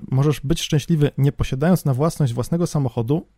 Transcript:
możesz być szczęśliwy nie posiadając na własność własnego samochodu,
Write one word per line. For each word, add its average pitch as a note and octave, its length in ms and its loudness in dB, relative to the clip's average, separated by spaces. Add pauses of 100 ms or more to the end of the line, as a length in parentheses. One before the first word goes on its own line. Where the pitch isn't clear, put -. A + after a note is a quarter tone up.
(120)
możesz C#3 300 2
być D3+ 200 -2
szczęśliwy D3 560 0
nie C#3 140 2
posiadając D#3 540 0
na C#3+ 80 2
własność C#3 400 0
własnego D#3+ 340 -2
samochodu, C3 600 -2 (100)